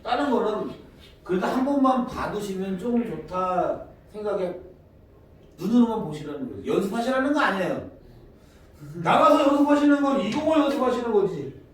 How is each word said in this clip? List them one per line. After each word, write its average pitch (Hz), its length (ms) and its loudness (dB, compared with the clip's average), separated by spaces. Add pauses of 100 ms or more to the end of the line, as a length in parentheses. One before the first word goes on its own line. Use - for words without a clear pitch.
다른 269 280 0
거는 208 400 -2 (520)
그래도 185 220 -2
한 262 200 0
번만 262 420 2
봐두시면 190 720 -6
조금 240 300 -2
좋다 180 720 -4 (300)
생각에 190 420 -4 (1000)
눈으로만 220 480 2
보시라는 147 440 -10 (140)
거예요. 135 120 -2
연습하시라는 262 580 0
거 294 60 0
아니에요. 190 500 -2 (1040)
나가서 285 520 6
연습하시는 285 540 4
건 269 200 2
이공을 302 440 0
연습하시는 240 460 0
거지. 151 420 0 (200)